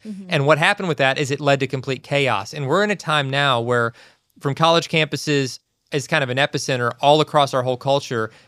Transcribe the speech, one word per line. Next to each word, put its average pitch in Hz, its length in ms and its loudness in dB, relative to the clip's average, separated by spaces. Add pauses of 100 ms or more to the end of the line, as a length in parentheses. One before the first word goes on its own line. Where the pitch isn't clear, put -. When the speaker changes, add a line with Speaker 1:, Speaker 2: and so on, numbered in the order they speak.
Speaker 1:
Mm-hmm. 196 220 -14
Speaker 2:
And 147 180 0
what 151 120 4
happened 190 300 0
with 151 100 -2
that 135 180 2
is 143 140 -4
it 143 100 -4
led 143 200 2
to 135 60 -2
complete 131 360 -6
chaos. 127 500 -2
And 147 140 -8
we're 180 180 2
in 208 60 -2
a 196 60 -2
time 143 340 -2
now 139 280 2
where 117 360 0 (440)
from 139 160 -2
college 165 360 2
campuses 147 680 0 (340)
as 147 140 -4
kind 156 160 0
of 123 80 -4
an 123 60 -2
epicenter 131 640 -2
all 147 200 4
across 147 320 2
our 127 120 0
whole 127 120 -2
culture, 131 540 -2 (180)